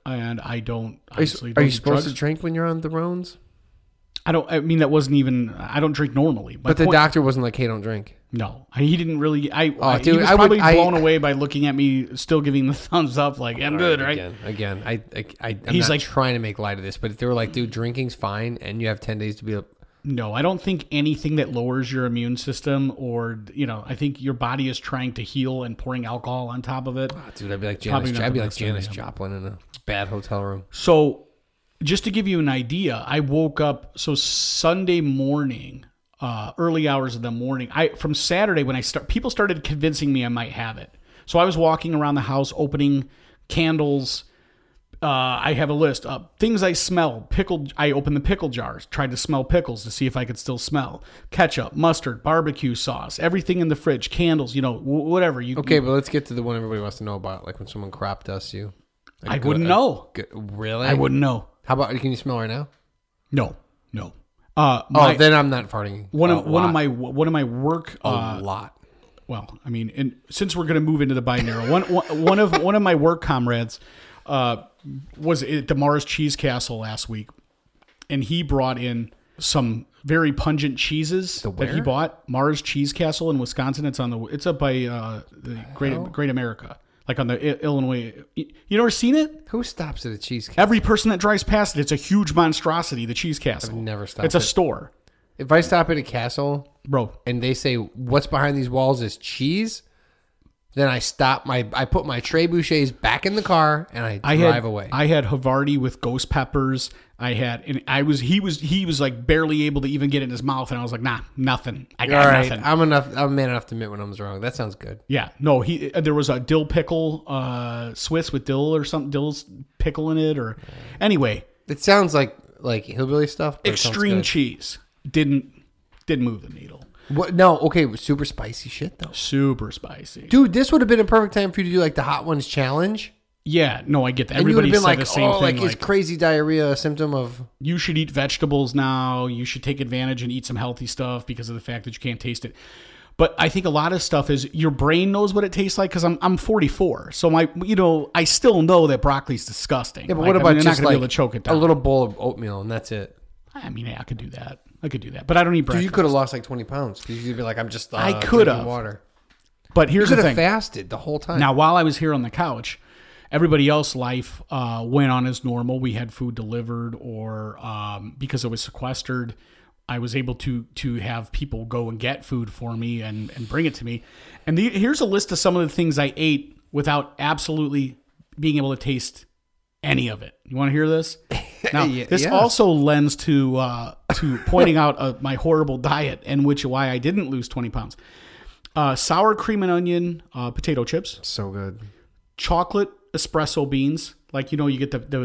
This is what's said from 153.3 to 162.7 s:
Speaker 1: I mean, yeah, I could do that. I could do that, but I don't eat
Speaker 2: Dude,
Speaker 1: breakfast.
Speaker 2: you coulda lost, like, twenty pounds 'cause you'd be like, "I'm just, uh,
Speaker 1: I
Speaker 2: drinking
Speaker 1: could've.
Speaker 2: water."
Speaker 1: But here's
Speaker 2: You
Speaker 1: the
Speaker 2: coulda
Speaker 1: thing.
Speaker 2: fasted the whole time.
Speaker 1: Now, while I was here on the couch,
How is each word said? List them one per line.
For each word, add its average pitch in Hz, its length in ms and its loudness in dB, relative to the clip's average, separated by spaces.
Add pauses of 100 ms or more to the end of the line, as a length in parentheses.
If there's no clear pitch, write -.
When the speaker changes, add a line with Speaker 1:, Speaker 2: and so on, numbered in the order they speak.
Speaker 1:
I 269 160 -14
mean, 113 160 -10
yeah, 113 140 -10
I - 60 -16
could 113 120 -8
do 117 140 -14
that. 127 300 -16 (200)
I 151 80 -6
could 123 120 -6
do - 100 -14
that, - 160 -10
but 170 100 4
I 175 60 8
don't 175 100 4
eat 165 60 4
Speaker 2:
Dude, 147 80 0
Speaker 1:
breakfast. 175 160 2
Speaker 2:
you 185 80 -2
coulda 165 180 4
lost, 135 240 2
like, 123 80 -6
twenty 120 220 -10
pounds 131 360 -8
'cause 117 160 -12
you'd 117 220 -8
be 123 60 -6
like, 113 160 -6
"I'm 117 100 -6
just, - 240 -12
uh, 107 40 -6
Speaker 1:
I 180 160 0
Speaker 2:
drinking - 160 -4
Speaker 1:
could've. 143 360 6
Speaker 2:
water." 117 360 -8 (760)
Speaker 1:
But 156 160 6
here's 196 180 4
Speaker 2:
You 262 60 8
Speaker 1:
the 180 80 6
Speaker 2:
coulda 151 60 4
Speaker 1:
thing. 120 60 0
Speaker 2:
fasted 175 540 0
the 110 80 -8
whole 151 220 -6
time. 135 200 -4
Speaker 1:
Now, 139 140 4
while 156 240 6
I 165 60 6
was 151 140 0
here 160 160 0
on 127 100 0
the 117 80 -6
couch, 135 480 -6 (520)